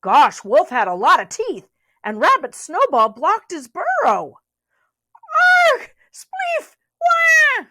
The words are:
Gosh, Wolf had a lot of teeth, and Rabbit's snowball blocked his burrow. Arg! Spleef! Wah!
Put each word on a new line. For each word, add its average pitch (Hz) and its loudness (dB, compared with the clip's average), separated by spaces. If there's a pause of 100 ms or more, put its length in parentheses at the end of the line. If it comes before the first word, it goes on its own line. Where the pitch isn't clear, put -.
Gosh, 226 2
Wolf 277 0
had 240 -2
a 185 -4
lot 254 2
of 190 -6
teeth, 403 -10 (360)
and 214 -10
Rabbit's 320 0
snowball 302 0
blocked 311 -4
his 294 -12
burrow. 349 -4 (1300)
Arg! - -6 (200)
Spleef! 698 -8 (260)
Wah! 640 2